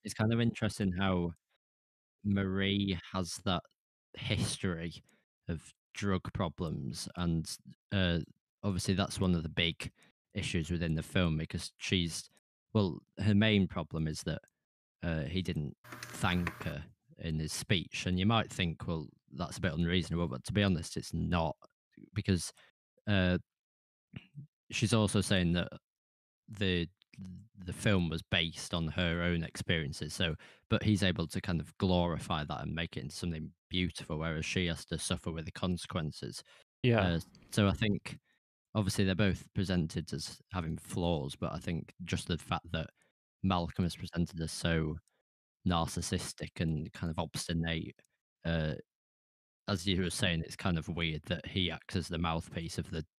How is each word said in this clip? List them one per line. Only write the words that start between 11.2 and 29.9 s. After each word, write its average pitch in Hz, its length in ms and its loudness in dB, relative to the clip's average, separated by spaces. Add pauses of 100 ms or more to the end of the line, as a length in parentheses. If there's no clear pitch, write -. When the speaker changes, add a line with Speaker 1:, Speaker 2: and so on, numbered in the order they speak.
Speaker 1:
because 82 420 -4
she's, - 520 0 (420)
well, 98 260 4 (200)
her 104 160 4
main 104 320 6
problem 80 400 -4
is 78 160 -4
that, 78 180 -4 (600)
uh, 82 200 -2
he 80 200 -2
didn't 80 340 -4 (260)
thank 87 480 0 (140)
her 76 200 -6 (340)
in 80 220 -2
his 78 120 -4
speech, - 540 -2
and 90 120 2
you 92 80 4
might 113 240 4
think, 85 360 -2
"Well, 80 220 -2 (240)
that's 82 260 -8
a - 20 -10
bit 87 140 2
unreasonable," 85 540 2
but 65 160 -6
to - 80 -6
be 101 100 6
honest, 90 340 2
it's - 180 -6
not, 82 420 2 (580)
because, 95 380 2 (560)
uh, 92 300 4 (1300)
she's - 220 2
also 107 280 6
saying 90 320 4
that 87 160 2 (800)
the, 92 400 0 (760)
the 90 80 -6
film 95 360 4
was 80 140 -2
based 85 520 -2
on 82 140 0
her 85 340 2
own 87 200 2
experiences, 80 720 -4